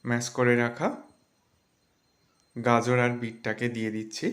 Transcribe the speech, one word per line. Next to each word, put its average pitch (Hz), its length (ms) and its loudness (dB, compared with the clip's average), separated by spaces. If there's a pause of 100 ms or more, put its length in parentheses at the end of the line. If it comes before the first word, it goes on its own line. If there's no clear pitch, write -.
ম্যাশ 120 240 -2
করে 123 280 2
রাখা 120 320 0 (1700)
গাজর 120 440 4
আর 120 200 4
বিটটাকে 113 500 -6
দিয়ে 110 220 -4
দিচ্ছি। 110 420 -6